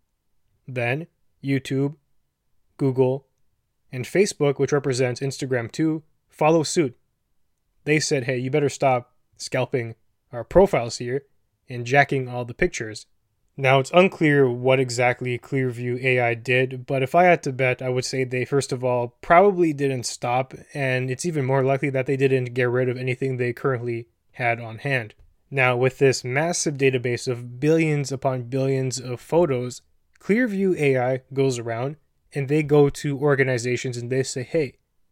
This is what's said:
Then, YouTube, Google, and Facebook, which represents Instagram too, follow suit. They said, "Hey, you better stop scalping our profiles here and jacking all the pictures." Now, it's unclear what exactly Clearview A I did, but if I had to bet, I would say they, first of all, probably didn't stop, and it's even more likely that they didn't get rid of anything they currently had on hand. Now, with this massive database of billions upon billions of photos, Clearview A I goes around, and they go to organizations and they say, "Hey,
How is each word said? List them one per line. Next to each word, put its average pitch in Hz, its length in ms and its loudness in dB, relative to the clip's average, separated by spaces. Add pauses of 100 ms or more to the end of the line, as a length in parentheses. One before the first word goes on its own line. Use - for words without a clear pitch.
(680)
Then, 127 400 -4 (340)
YouTube, 139 540 -2 (800)
Google, 131 480 0 (640)
and 127 140 -8
Facebook, 147 560 0
which 139 140 0
represents 131 480 0
Instagram 127 500 -4
too, 160 320 -2 (240)
follow 160 340 2
suit. 143 360 -2 (880)
They 151 160 2
said, 135 240 -2
"Hey, 131 120 -2
you 127 140 -4
better 147 160 2
stop 127 480 0 (220)
scalping 123 580 -4 (340)
our 117 140 -10
profiles 151 540 2
here 123 260 -6 (460)
and 120 160 -8
jacking 135 420 2
all 123 160 -6
the 117 100 -12
pictures." - 520 -4 (500)
Now, 135 240 4
it's 131 140 -4
unclear 156 540 6
what 123 340 2
exactly 123 580 0
Clearview 123 640 -4
A 127 160 2
I 117 140 2
did, 127 520 -2
but 135 160 -2
if 135 140 -2
I 175 80 6
had 175 200 4
to 139 100 -4
bet, 127 280 0
I 127 60 -6
would 127 160 -2
say 131 220 -2
they, 123 180 -4
first 139 300 -2
of 123 100 -8
all, 123 380 -2
probably 175 500 4
didn't 135 340 -4
stop, 123 480 -4 (200)
and 127 360 -2
it's 127 160 -6
even 156 200 -2
more 135 180 2
likely 135 280 0
that 131 160 -2
they 139 100 0
didn't 131 360 2
get 123 160 0
rid 127 200 0
of 123 80 -4
anything 127 400 -4
they 120 160 -2
currently 120 560 -4 (240)
had 117 260 -2
on 110 200 -14
hand. 127 360 -4 (340)
Now, 127 280 2
with 127 200 0
this 135 280 4
massive 151 500 -2
database 127 500 0
of 123 360 -8
billions 151 500 2
upon 127 380 -4
billions 131 500 -2
of 123 220 -10
photos, 131 600 0 (380)
Clearview 196 580 0
A 139 220 2
I 131 220 -2 (120)
goes 135 240 0
around, 117 380 -6 (380)
and 139 160 -4
they 151 120 2
go 147 280 6
to 139 280 -6
organizations 127 800 0
and 120 160 -8
they 131 100 0
say, 127 220 -6
"Hey, 147 320 -4 (360)